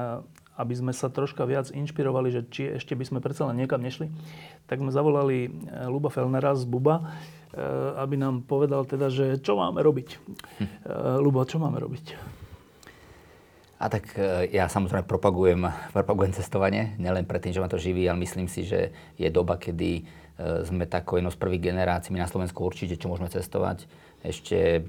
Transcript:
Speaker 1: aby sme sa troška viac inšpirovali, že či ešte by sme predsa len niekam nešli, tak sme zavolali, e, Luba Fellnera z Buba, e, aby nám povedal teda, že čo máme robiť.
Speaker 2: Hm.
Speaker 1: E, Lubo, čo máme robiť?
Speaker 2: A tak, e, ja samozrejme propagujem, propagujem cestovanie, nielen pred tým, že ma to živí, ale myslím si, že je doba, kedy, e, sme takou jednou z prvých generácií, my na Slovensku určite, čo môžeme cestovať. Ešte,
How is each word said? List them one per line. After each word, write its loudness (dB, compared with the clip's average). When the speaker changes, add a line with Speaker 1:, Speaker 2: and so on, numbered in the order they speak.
Speaker 1:
aby -4
sme 0
sa -2
troška -2
viac 0
inšpirovali, 0
že 0
či -8
ešte -6
by -4
sme -2
predsa -2
len -2
niekam 0
nešli, -6
tak 0
sme -2
zavolali, 4
e, -8
Luba -2
Fellnera 4
z 2
Buba, 4
e, -8
aby 0
nám 0
povedal 2
teda, 0
že 2
čo 0
máme 2
robiť. 4
Speaker 2:
Hm. -2
Speaker 1:
E, -2
Lubo, 6
čo 0
máme 0
robiť? -6
Speaker 2:
A -2
tak, -4
e, 2
ja 2
samozrejme 2
propagujem, 4
propagujem 2
cestovanie, 0
nielen 0
pred -4
tým, -4
že -2
ma 0
to -2
živí, 0
ale 2
myslím -4
si, -6
že 0
je 0
doba, 2
kedy, -2
e, -8
sme -2
takou -2
jednou 0
z -8
prvých 0
generácií, 0
my -2
na -2
Slovensku -4
určite, -4
čo -6
môžeme -4
cestovať. -4
Ešte, 2